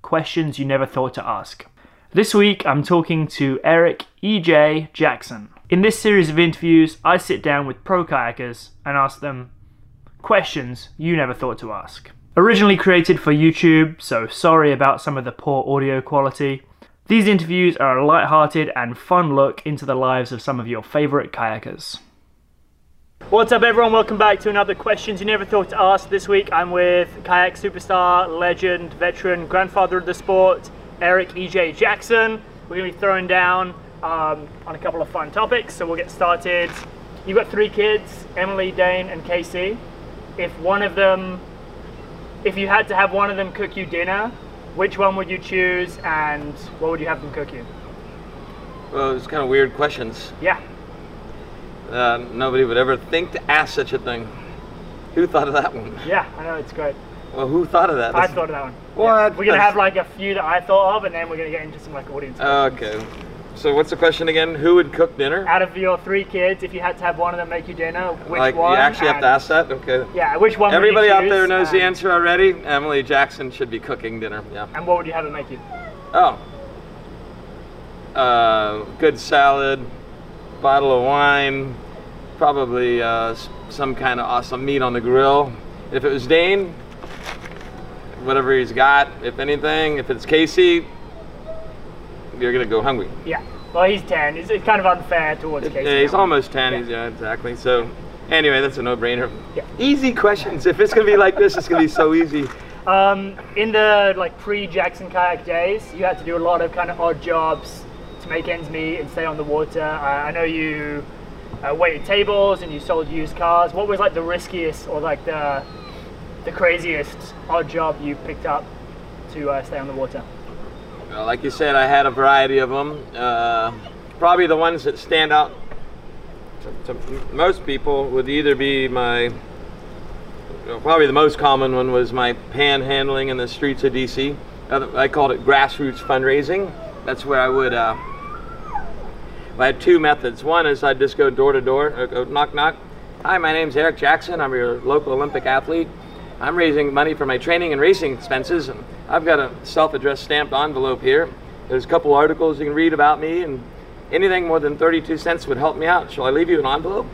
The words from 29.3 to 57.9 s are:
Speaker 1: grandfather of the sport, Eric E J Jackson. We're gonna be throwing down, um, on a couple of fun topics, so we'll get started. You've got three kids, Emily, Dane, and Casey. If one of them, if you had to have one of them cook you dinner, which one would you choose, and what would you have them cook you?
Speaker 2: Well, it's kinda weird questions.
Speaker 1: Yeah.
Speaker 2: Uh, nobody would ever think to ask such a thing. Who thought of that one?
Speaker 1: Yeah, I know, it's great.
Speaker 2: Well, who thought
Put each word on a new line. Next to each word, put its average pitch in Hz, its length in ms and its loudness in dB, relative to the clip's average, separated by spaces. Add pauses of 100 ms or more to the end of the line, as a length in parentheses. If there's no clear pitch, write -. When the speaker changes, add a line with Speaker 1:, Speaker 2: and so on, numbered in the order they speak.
Speaker 1:
grandfather 185 500 2
of 180 80 -4
the 180 80 -4
sport, 185 560 2 (320)
Eric 180 340 2
E 180 120 -6
J 165 240 0
Jackson. 220 680 2 (300)
We're 175 80 -6
gonna 185 140 -4
be - 60 -16
throwing 190 280 0
down, 180 440 2 (340)
um, 156 440 -2 (200)
on 160 80 -10
a - 20 -16
couple 160 240 -4
of - 80 -4
fun 151 220 -6
topics, 220 420 -2
so 175 140 -6
we'll 165 80 -2
get 170 160 -6
started. 175 580 0 (560)
You've 190 120 0
got 214 100 2
three 208 220 0
kids, 208 560 -2 (120)
Emily, 190 340 -2
Dane, 185 380 0
and 165 160 -12
Casey. 180 500 -4 (640)
If 175 220 -6
one 196 240 0
of 196 100 -4
them, 185 460 2 (1040)
if 190 140 -2
you 196 100 -4
had 208 220 2
to 196 60 -4
have 190 160 2
one 202 200 0
of 190 60 -6
them 190 160 -4
cook 196 220 -8
you 190 120 -8
dinner, 185 400 -4 (480)
which 196 240 -2
one 196 160 2
would 185 160 -6
you 185 80 -6
choose, 180 640 -2
and 147 500 -4 (260)
what 160 120 -2
would 160 80 -4
you 156 80 -6
have 156 160 -4
them 147 80 -12
cook 143 220 -8
you? 120 120 -14 (1300)
Speaker 2:
Well, 135 220 0
it's 123 100 -8
kinda 147 220 -4
weird 135 260 4
questions. 135 580 -4 (100)
Speaker 1:
Yeah. 180 180 0 (1300)
Speaker 2:
Uh, 120 260 2 (160)
nobody 127 300 2
would 117 140 2
ever 127 200 2
think 170 340 -4
to - 200 -4
ask 151 240 2
such 139 180 -4
a 127 60 -2
thing. 117 280 -6 (840)
Who 170 140 2
thought 147 200 2
of 139 60 -4
that 147 180 0
one? 117 240 -12 (120)
Speaker 1:
Yeah, 180 180 0 (100)
I 156 80 -14
know, 165 120 -6
it's 147 180 -10
great. 147 220 -4 (400)
Speaker 2:
Well, 135 120 -4
who 165 160 2
thought 165 280 4